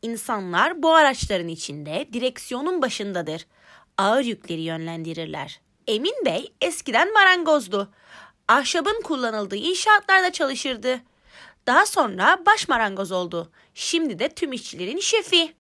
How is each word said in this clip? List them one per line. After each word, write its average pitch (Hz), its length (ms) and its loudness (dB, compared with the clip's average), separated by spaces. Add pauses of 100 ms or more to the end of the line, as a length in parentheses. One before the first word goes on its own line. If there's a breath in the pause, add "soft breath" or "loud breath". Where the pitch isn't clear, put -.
İnsanlar 226 800 -2
bu 320 100 6
araçların 254 540 4
içinde 160 680 -8
direksiyonun 254 680 -4
başındadır. 180 680 -6 (500 soft breath)
Ağır 214 260 2
yükleri 175 380 -6
yönlendirirler. 160 1000 -8 (260)
Emin 339 380 -2
Bey 220 360 -2
eskiden 320 520 0
marangozdu. 302 800 2 (560 loud breath)
Ahşabın 330 520 2
kullanıldığı 220 540 -4
inşaatlarda 381 760 2
çalışırdı. 254 680 -4 (680 soft breath)
Daha 302 180 6
sonra 277 600 2
baş 427 220 4
marangoz 196 440 0
oldu. 175 400 -4 (220 soft breath)
Şimdi 302 460 -2
de 262 100 0
tüm 285 240 -6
işçilerin 220 460 -8
şefi. 359 640 0